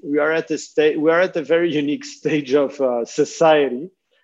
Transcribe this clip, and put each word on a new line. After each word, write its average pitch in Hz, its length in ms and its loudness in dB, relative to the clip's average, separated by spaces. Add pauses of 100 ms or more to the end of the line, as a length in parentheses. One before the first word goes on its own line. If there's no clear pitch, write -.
we 147 140 -2
are 151 140 0
at 160 160 -2
the 151 100 -4
sta-, 156 380 0
we 160 140 2
are 170 100 4
at 180 160 0
a 160 60 -2
very 165 320 0
<laughs> 151 80 0
unique 143 220 -4
stage 147 480 -4
of, 139 280 0
uh, 120 240 0
society. 147 840 0 (340)